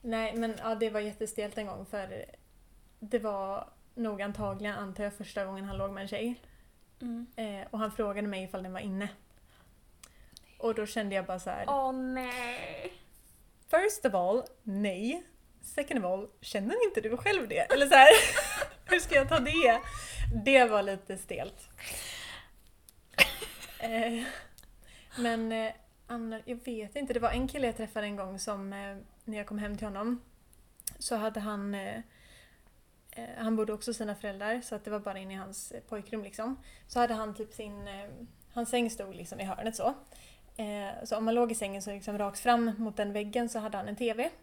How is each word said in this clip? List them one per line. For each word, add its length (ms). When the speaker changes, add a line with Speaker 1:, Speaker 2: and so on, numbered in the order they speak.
Speaker 1:
Nej, 360
men 260
ja, 120
det 160
var 100
jättestelt 580
en 80
gång, 200
för 380
det 180
var 500
nog 280
antagligen, 520
antar 300
jag, 100
första 300
gången 200
han 120
låg 160
med 100
en 60
tjej. 340
Speaker 2:
Mm. 260
Speaker 1:
Eh, 340
och 80
han 140
frågade 360
mig 160
ifall 180
den 100
var 80
inne. 280
Och 160
då 120
kände 280
jag 120
bara 120
så 120
här. 180
Speaker 2:
Åh, 240
nej. 1000
Speaker 1:
First 360
of 80
all, 280
nej. 600
Second 420
of 80
all, 160
känner 480
inte 120
du 160
själv 320
det? 100
Eller 140
så 80
här, 140
<laughs> 340
hur 140
ska 160
jag 140
ta 120
det? 400
Det 200
var 180
lite 360
stelt. 500
Eh, 440
men, 340
eh, 200
Anna, 380
jag 200
vet 320
inte. 180
Det 60
var 100
en 180
kille 180
jag 100
träffade 300
en 100
gång 220
som, 340
eh, 240
när 140
jag 80
kom 120
hem 180
till 100
honom, 360
så 180
hade 240
han, 340
eh, 220
eh, 140
han 180
bodde 160
också 180
hos 60
sina 180
föräldrar, 460
så 140
att 100
det 60
var 100
bara 180
inne 160
i 20
hans, 360
eh, 80
pojkrum 440
liksom. 380
Så 140
hade 140
han 200
typ 180
sin, 360
eh, 200
hans 180
säng 200
stod 240
liksom 260
i 40
hörnet 320
så. 180
Eh, 480
så 120
om 80
man 100
låg 180
i 20
sängen 280
så 80
liksom 280
rakt 200
fram 400
mot 180
den 160
väggen 360
så 100
hade 180
han 120
en 80
T 180
V. 160